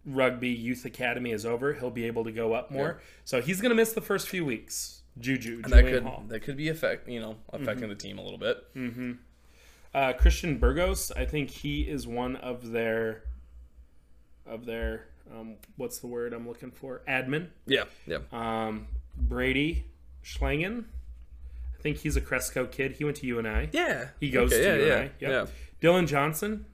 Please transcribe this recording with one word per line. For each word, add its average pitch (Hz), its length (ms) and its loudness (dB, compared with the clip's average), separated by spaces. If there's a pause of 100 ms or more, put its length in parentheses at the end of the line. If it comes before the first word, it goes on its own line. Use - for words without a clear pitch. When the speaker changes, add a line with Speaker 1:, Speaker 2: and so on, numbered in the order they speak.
Speaker 1:
Rugby 127 420 2
Youth 120 380 -4
Academy 123 460 -2
is 107 120 -4
over, 120 300 0
he'll 123 160 -4
be 117 160 -4
able 117 180 -2
to 113 80 -6
go 113 220 0
up 120 160 -4
more. 143 280 -2
Speaker 2:
Yeah. - 60 -20 (220)
Speaker 1:
So 127 160 0
he's 185 180 -2
gonna 240 140 4
miss 220 180 4
the - 80 -2
first 196 280 0
few 180 160 -2
weeks. - 580 -6 (180)
Juju, 117 440 -2
Speaker 2:
And - 80 2
that 127 80 12
Speaker 1:
Julian 127 180 8
Speaker 2:
could, 123 60 2
Speaker 1:
Hall. 131 240 -8
Speaker 2:
that 113 120 -6
could 143 160 -6
be 151 140 -2
affect-, 135 380 -2
you 120 120 -6
know, 110 160 -10 (160)
affecting 127 320 -4
Speaker 1:
Mm-hmm. 110 60 -6
Speaker 2:
the 101 60 -8
team 98 220 -10
a 95 40 -12
little 98 160 -10
bit. 104 360 -4
Speaker 1:
Mm-hmm. 123 380 -6 (840)
Uh, 135 200 4
Christian 151 440 4
Burgos, 135 540 2
I 127 120 -2
think 139 260 -2
he 147 320 -4
is 139 240 -4
one 123 300 -4
of 123 360 -8
their, 113 520 0 (1200)
of 117 200 -10
their, 113 400 -4 (240)
um, 113 260 -14 (200)
what's 123 220 -6
the - 80 -10
word 120 260 -4
I'm 117 140 -8
looking 120 240 -12
for? 131 380 -12
Admin. 135 400 0 (180)
Speaker 2:
Yeah, 123 180 4 (220)
yeah. 80 120 -4 (140)
Speaker 1:
Um, 110 540 -2 (300)
Brady 131 680 2 (380)
Schlangen. 170 600 -2 (960)
I - 40 -20
think 151 160 0
he's 147 180 0
a 131 40 4
Cresco 127 460 -2
kid. 135 260 -4
He 139 120 -4
went 147 140 -2
to 131 80 -6
U 120 120 0
N 113 80 -2
I. 110 260 0
Speaker 2:
Yeah. 240 360 0 (120)
Speaker 1:
He 147 100 0
goes 123 220 6
Speaker 2:
Okay, 117 100 6
Speaker 1:
to 185 60 6
Speaker 2:
yeah, 185 60 6 (120)
Speaker 1:
U 156 60 6
N 120 60 6
I. 107 40 2 (180)
Speaker 2:
yeah, 135 80 -2
Speaker 1:
Yep. 127 200 2 (340)
Speaker 2:
yeah. 156 60 8
Speaker 1:
Dylan 175 200 8
Johnson. 156 640 0